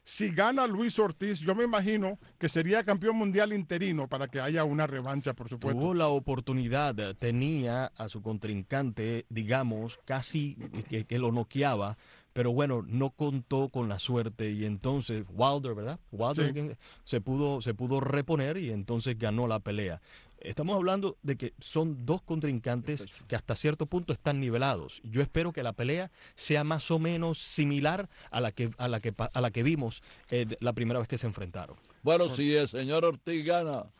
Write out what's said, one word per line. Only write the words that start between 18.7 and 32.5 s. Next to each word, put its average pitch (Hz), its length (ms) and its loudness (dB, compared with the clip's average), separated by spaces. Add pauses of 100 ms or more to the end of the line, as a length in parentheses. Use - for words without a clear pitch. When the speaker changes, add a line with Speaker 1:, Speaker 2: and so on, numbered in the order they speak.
Speaker 2:
entonces 113 480 -2
ganó 113 280 0
la 110 140 0
pelea. 101 400 -4 (420)
Estamos 185 320 -2
hablando 190 480 0
de 139 140 -2
que 117 220 -6
son 156 480 -2
dos 170 160 0
contrincantes 143 800 -2
Speaker 3:
Perfecto. - 260 -16
Speaker 2:
que 120 80 -2
hasta 110 180 -4
cierto 151 300 0
punto 175 300 -2
están 143 260 0
nivelados. 120 640 0
Yo 113 160 0
espero 160 320 0
que 143 100 -6
la 117 120 -2
pelea 160 360 -2 (240)
sea 147 300 2
más 156 260 0
o 165 80 4
menos 165 440 0
similar 147 640 2 (220)
a 117 100 -2
la 113 100 2
que, 117 280 -2
a 123 100 -2
la 113 120 -2
que 113 120 -2
pa-, 113 220 -4
a 131 80 0
la 120 80 2
que 117 120 0
vimos, 135 400 0 (280)
eh, 123 160 2 (140)
la 120 120 0
primera 120 260 0
vez 117 100 -2
que 123 100 -4
se 123 80 -4
enfrentaron. 95 500 -8 (260)
Speaker 3:
Bueno, 170 260 4
Speaker 1:
Por 127 80 -6
Speaker 3:
si 147 200 2